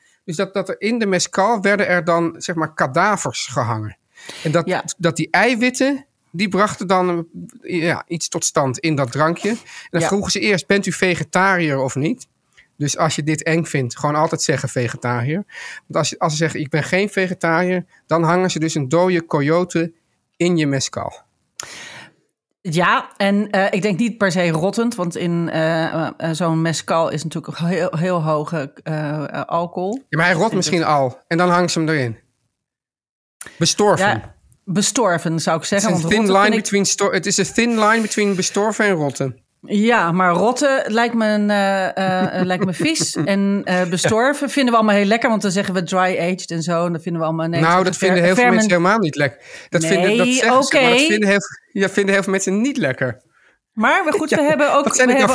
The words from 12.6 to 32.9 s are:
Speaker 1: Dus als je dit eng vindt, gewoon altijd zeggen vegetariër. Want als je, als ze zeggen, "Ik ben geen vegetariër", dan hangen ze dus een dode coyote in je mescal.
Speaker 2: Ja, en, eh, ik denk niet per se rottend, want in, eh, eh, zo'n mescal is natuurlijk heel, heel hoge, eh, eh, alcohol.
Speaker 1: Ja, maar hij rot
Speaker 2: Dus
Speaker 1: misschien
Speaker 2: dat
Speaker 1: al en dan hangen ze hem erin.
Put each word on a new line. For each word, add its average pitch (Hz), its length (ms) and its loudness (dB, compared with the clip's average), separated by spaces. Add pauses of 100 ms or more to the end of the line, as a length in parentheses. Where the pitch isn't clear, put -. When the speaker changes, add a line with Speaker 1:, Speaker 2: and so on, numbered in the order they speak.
Speaker 1:
Dus 147 220 -2
als 165 180 0
je 156 60 -4
dit 151 200 -2
eng 165 220 0
vindt, 127 340 -4
gewoon 147 160 0
altijd 165 280 0
zeggen 131 260 -2
vegetariër. 123 760 -4 (420)
Want 156 120 -8
als 151 120 0
je, - 80 -10
als 165 140 0
ze 151 60 -4
zeggen, 156 220 -2
"Ik 143 100 -6
ben 151 120 0
geen 196 260 0
vegetariër", 180 760 0 (220)
dan 165 160 2
hangen 175 280 2
ze - 80 -4
dus 156 160 -2
een 139 140 -2
dode 170 380 2
coyote 165 640 0 (440)
in 175 200 2
je 156 100 2
mescal. - 540 -4 (1400)
Speaker 2:
Ja, 180 560 0
en, 202 340 0
eh, 196 200 2
ik 190 120 -2
denk 202 160 0
niet 226 200 -2
per 190 140 2
se 175 160 0
rottend, 202 460 -2
want 175 220 -6
in, 170 360 -2
eh, 160 540 -2
eh, - 60 -8 (200)
zo'n 160 300 0
mescal 165 480 0
is 151 140 -6
natuurlijk 151 340 -10
heel, 170 380 -2
heel 175 260 0
hoge, 151 500 -2 (100)
eh, 151 420 -6
eh, - 200 -8
alcohol. 180 640 -4
Speaker 1:
Ja, 151 100 -4
maar 165 80 2
hij 180 80 2
rot 165 120 2
Speaker 2:
Dus - 80 -2
Speaker 1:
misschien 175 240 0
Speaker 2:
dat 160 100 0
Speaker 1:
al 139 300 0 (100)
en 165 100 0
dan 180 120 4
hangen 175 200 2
ze - 80 -4
hem 160 100 0
erin. 127 300 -2 (1400)